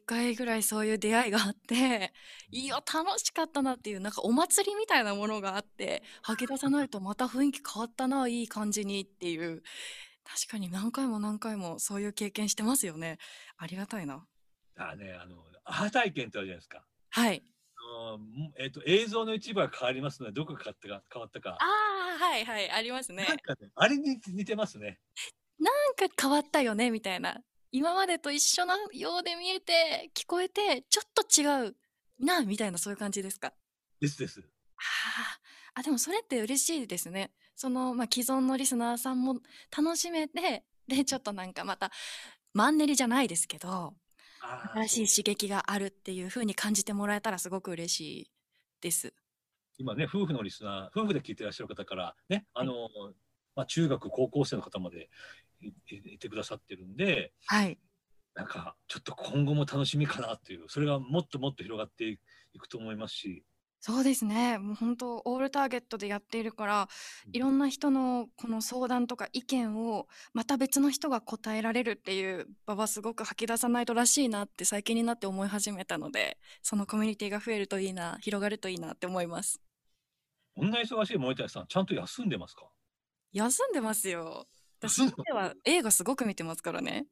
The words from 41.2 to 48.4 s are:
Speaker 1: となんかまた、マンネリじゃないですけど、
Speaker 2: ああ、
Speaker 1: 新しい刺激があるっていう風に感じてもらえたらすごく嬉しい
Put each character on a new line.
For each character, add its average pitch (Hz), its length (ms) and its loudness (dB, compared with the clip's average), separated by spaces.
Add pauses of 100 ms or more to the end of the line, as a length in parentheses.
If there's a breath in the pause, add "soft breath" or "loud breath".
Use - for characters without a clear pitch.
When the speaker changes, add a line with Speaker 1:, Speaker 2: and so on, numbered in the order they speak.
Speaker 1:
と 208 100 -4
な 190 120 -6
ん 185 80 -10
か 175 120 -6
ま 190 120 -2
た、 190 140 -2 (600 loud breath)
マ 220 180 8
ン 311 80 8
ネ 302 80 8
リ 285 100 6
じ 269 80 4
ゃ 233 40 4
な 254 140 6
い 233 60 4
で 165 80 -2
す - 120 0
け 156 100 -8
ど、 180 360 -6 (460 loud breath)
Speaker 2:
あ - 60 -12 (400)
あ、 - 20 -2
Speaker 1:
新 220 200 2
し - 120 6
い - 20 -8
刺 - 20 -8
激 208 240 0
が 196 240 0
あ 202 60 0
る 196 80 -2
っ 196 60 -6
て - 200 -12
い 185 120 -6
う 185 40 -6
風 233 180 -2
に 196 80 0
感 208 200 0
じ - 100 2
て 214 100 -4
も 202 120 0
ら 208 100 4
え 202 40 -2
た 220 100 0
ら 185 80 -2
す 180 120 -6
ご 190 100 -2
く 185 120 -6
嬉 170 220 -2
し - 60 -2 (220)
い - 100 -20 (500)